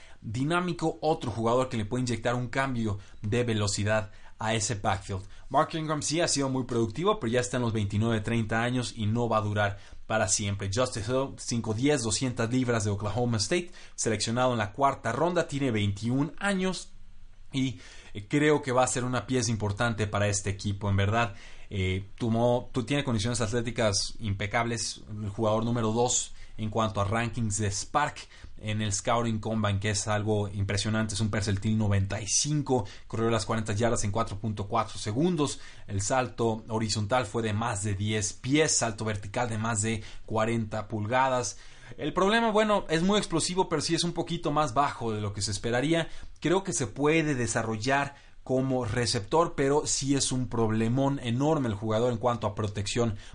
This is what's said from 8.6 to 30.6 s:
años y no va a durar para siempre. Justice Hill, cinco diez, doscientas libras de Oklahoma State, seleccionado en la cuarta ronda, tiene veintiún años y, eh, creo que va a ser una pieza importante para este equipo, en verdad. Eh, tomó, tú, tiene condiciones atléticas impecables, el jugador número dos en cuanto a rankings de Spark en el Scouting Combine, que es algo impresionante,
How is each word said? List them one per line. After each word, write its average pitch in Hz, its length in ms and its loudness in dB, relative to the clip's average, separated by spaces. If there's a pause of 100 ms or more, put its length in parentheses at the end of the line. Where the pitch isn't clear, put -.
años 123 340 -2
y 110 100 -2
no 117 220 2
va 110 100 4
a 104 40 2
durar 104 360 0 (280)
para 110 220 2
siempre. 101 440 0
Justice 123 380 0
Hill, 135 260 0
cinco 113 380 -2
diez, 135 280 2
doscientas 117 480 0
libras 120 340 2
de 107 60 2
Oklahoma 107 460 0
State, 175 360 0 (240)
seleccionado 120 560 2
en 117 60 0
la 104 140 -2
cuarta 135 400 2
ronda, 165 360 2
tiene 139 240 0
veintiún 110 640 0
años 185 540 -2 (600)
y, 131 280 0 (340)
eh, 101 140 -8
creo 147 340 4
que 131 100 -4
va 127 120 6
a - 20 4
ser 123 180 -2
una 123 220 -2
pieza 123 240 0
importante 107 560 0
para 104 220 0
este 104 220 -2
equipo, 101 380 -2
en 101 80 4
verdad. 107 380 2 (340)
Eh, 95 480 -2
tomó, 120 560 2
tú, 127 120 0
tiene 143 200 0
condiciones 117 360 0
atléticas 113 800 0
impecables, 113 880 -2
el 107 180 -6
jugador 110 360 2
número 117 280 2
dos 120 400 2 (240)
en 107 140 -4
cuanto 104 300 0
a 98 40 2
rankings 110 540 0
de 104 120 2
Spark 147 460 -2 (420)
en 107 240 -4
el 104 100 -2
Scouting 117 460 2
Combine, 107 420 0
que 104 80 0
es 104 180 0
algo 107 420 2
impresionante, 104 680 0